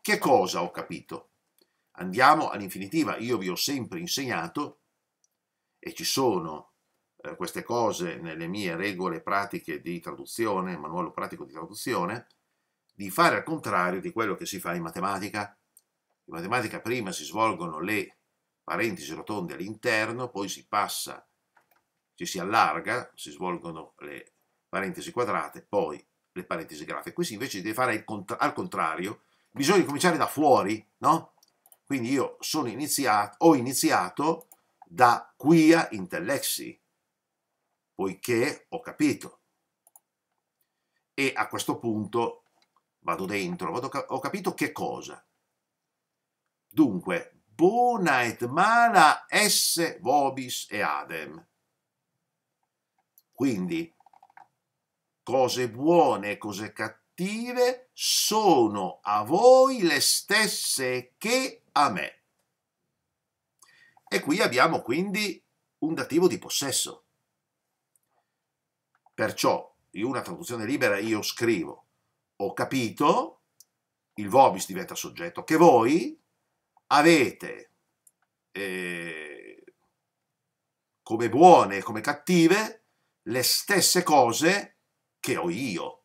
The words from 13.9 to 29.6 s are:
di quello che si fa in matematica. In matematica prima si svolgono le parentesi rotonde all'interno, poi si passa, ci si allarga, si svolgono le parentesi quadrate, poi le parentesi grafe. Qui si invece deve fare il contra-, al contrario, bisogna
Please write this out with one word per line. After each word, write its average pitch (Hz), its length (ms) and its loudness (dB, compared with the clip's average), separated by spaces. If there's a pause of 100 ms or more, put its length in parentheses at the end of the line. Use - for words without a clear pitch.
di 87 140 -10
quello 107 220 -2
che 87 100 -12
si 92 160 -10
fa 87 140 -6
in 87 80 -6
matematica. 95 760 -6 (680)
In - 80 -18
matematica 104 480 -4
prima 113 300 -4
si 78 120 -10
svolgono 87 560 -2
le 98 380 -4 (440)
parentesi 85 520 -4
rotonde 87 400 -8
all'interno, 110 760 -4
poi 98 220 -8
si - 160 -14
passa, 92 600 -6 (880)
ci 170 120 -10
si 98 120 -8
allarga, 95 760 0
si - 160 -16
svolgono 82 680 -10
le 71 340 -18 (420)
parentesi 87 380 -8
quadrate, 87 500 -4
poi 80 420 -4 (280)
le 90 120 -12
parentesi 80 400 -10
grafe. 78 280 -10
Qui 175 120 -4
si 117 100 -8
invece 104 280 -8
deve 110 120 -6
fare 123 200 0
il 107 100 -8
contra-, 107 340 -10
al 143 140 0
contrario, 90 720 -6 (280)
bisogna 160 340 4